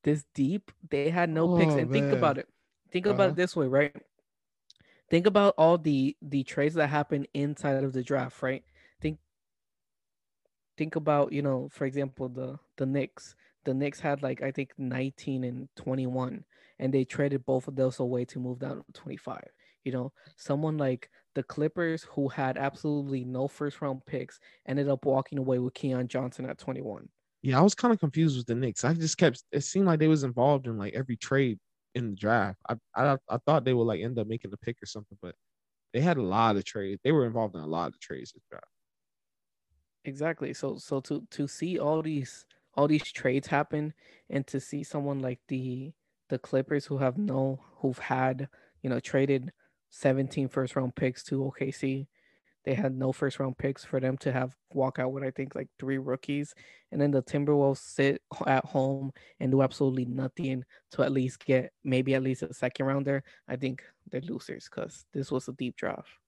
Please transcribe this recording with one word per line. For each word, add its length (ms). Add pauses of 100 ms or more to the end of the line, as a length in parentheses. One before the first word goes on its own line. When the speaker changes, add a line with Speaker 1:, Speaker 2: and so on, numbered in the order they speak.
Speaker 1:
this 300
deep, 380 (180)
they 200
had 200
no 280
picks. 160
Speaker 2:
Oh, 40
Speaker 1:
And 140
think 200
about 260
Speaker 2:
man. 80
Speaker 1:
it. 20 (440)
Think 140
about 180
it 40
Speaker 2:
Uh-huh. 80
Speaker 1:
this 200
way, 120
right? 280 (1120)
Think 180
about 300
all 200
the, 440
the 220
trades 320
that 120
happened 460
inside 500
of 100
the 100
draft, 380
right? 220 (380)
Think, 180 (1600)
think 180
about, 380
you 80
know, 280
for 160
example, 440
the, 280 (200)
the 80
Knicks. 500 (280)
The 120
Knicks 240
had, 240
like, 180
I 80
think, 300
nineteen 640
and 320
twenty-one, 680 (340)
and 120
they 140
traded 400
both 220
of 80
those 240
away 260
to 140
move 180
down 200
to 140
twenty-five. 560 (360)
You 80
know, 220 (220)
someone 440
like 320 (240)
the 80
Clippers, 580
who 260
had 300
absolutely 680
no 240
first 320
round 280
picks, 320 (260)
ended 240
up 160
walking 320
away 220
with 160
Keon 320
Johnson 420
at 80
twenty-one. 500 (360)
Speaker 2:
Yeah, 160
I 20
was 140
kinda 220
confused 380
with 120
the 80
Knicks. 280
I 120
just 240
kept, 320
it 100
seemed 240
like 140
they 80
was 160
involved 420
in, 140
like, 160
every 220
trade 420 (340)
in 160
the 60
draft. 520
I, 100 (180)
I, 220 (120)
I 160
thought 180
they 120
would, 80
like, 180
end 160
up 80
making 280
a 40
pick 240
or 60
something, 340
but 140 (580)
they 80
had 160
a 60
lot 320
of 100
trades. 380
They 80
were 160
involved 260
in 80
a 60
lot 220
of 100
trades 320
this 180
draft. 160 (1400)
Speaker 1:
Exactly. 520
So, 220
so 240
to, 280
to 180
see 300
all 240
these 460 (280)
all 120
these 240
trades 360
happen, 460 (360)
and 180
to 120
see 240
someone 360
like 280
the, 440 (380)
the 100
Clippers 460
who 120
have 200
no, 420 (180)
who've 220
had, 480 (340)
you 80
know, 100
traded 520 (380)
seventeen 580
first 280
round 200
picks 300
to 180
O 80
K 200
C, 360 (560)
they 120
had 200
no 160
first 280
round 180
picks, 260
for 160
them 200
to 120
have 240 (160)
walk 280
out 120
with, 120
I 80
think, 240
like, 120 (120)
three 180
rookies, 560 (380)
and 100
then 100
the 120
Timberwolves 560
sit 420 (120)
h-, 140
at 180
home 460 (280)
and 120
do 120
absolutely 420
nothing 580 (280)
to 100
at 100
least 320
get 300 (100)
maybe 300
at 100
least 200
a 100
second 320
rounder. 380 (240)
I 80
think 280 (260)
they're 120
losers 480
'cause 420
this 200
was 160
a 60
deep 220
draft. 320 (200)